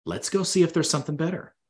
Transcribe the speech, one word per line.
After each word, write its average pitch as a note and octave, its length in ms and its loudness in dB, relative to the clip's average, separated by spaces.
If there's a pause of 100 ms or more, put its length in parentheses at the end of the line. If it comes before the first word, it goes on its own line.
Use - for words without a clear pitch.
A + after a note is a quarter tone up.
let's - 260 -6
go G3 100 2
see F3+ 220 4
if E3 100 2
there's D#3 160 2
something D3 260 -2
better." E3 380 -4 (160)